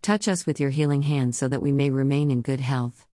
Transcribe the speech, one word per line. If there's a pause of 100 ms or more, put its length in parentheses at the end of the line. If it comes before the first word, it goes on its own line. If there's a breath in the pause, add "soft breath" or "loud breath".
Touch
us
with
your
healing
hand,
so
that
we
may
remain
in
good
health. (100)